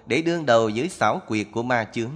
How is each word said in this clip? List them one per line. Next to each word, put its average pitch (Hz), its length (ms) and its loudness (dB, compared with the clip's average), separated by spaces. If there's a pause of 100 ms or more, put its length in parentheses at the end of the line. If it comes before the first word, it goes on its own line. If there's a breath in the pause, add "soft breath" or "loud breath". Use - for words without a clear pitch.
để 143 160 0
đương 165 240 -2
đầu 113 280 6
với 139 140 -2
xảo 127 400 0
quyệt 107 240 -2
của 113 100 -4
ma 120 300 0
chướng. 117 240 -4